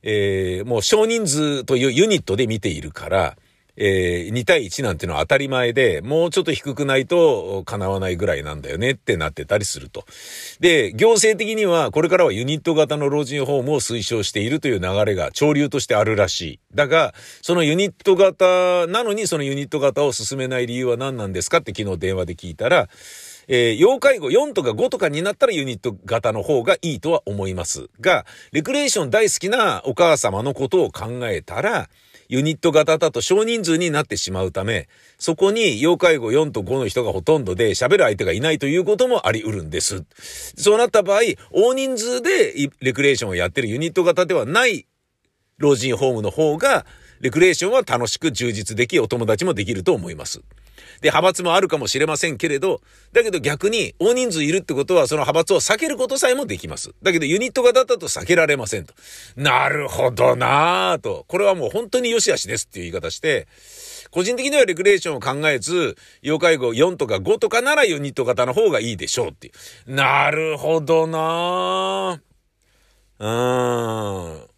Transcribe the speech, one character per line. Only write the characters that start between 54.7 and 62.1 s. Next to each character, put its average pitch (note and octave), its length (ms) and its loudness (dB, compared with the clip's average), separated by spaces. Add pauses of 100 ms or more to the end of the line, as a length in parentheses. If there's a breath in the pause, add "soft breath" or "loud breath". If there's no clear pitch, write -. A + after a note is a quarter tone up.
こ C#3 100 -2
と F#3 100 0
は、 D3+ 120 6
そ - 100 -4
の D3 60 -2
派 D3 180 2
閥 F#3 140 2
を D#3+ 60 4
避 A3 180 0
け D#4+ 100 -2
る C4+ 80 -4
こ B3+ 120 -2
と C4+ 100 -4
さ C4 100 2
え B3+ 60 4
も C#4 120 -4
で G#2+ 120 -8
き - 100 -14
ま - 80 -10
す。 - 160 -14 (100)
だ F#3 100 0
け E3 60 0
ど D#3 60 0
ユ E3 140 0
ニ B3 80 -2
ッ A#3 60 -8
ト B3+ 100 0
型 B3 220 6
だ A#3+ 140 0
と - 100 -10
避 - 180 -6
け F3 100 4
ら D#3+ 100 4
れ D3 100 2
ま A2+ 100 -8
せ G#2 140 -6
ん D#2 40 -14
と。 - 100 -20 (420 loud breath)
な C3+ 320 2
る C#3+ 200 -2
ほ B2+ 220 0
ど B2 260 4
な D#3+ 600 2
ぁ - 40 -8
と。 F#2 280 -6
こ F3+ 100 -4
れ G3+ 60 2
は F#3+ 100 4
も C3+ 140 -4
う - 20 -4
本 A3 200 -6
当 B3+ 100 0
に A#3+ 100 -2